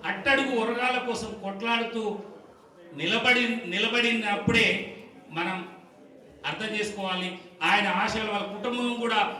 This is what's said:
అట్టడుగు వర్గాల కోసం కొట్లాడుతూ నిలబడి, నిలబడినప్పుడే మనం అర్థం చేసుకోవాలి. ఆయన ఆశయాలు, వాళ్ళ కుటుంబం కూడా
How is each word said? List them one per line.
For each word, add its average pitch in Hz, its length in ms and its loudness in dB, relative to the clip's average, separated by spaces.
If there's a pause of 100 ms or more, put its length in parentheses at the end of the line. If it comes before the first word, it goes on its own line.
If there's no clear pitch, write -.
అట్టడుగు 269 420 2 (100)
వర్గాల 247 360 0 (100)
కోసం 220 220 -4 (140)
కొట్లాడుతూ 226 600 -2 (960)
నిలబడి, 233 460 4 (280)
నిలబడినప్పుడే 226 920 2 (720)
మనం 170 200 -2 (920)
అర్థం 214 280 -4
చేసుకోవాలి. 190 520 -2 (400)
ఆయన 202 180 4 (160)
ఆశయాలు, 220 300 0
వాళ్ళ 196 220 -2
కుటుంబం 240 360 -2 (120)
కూడా 220 180 4 (180)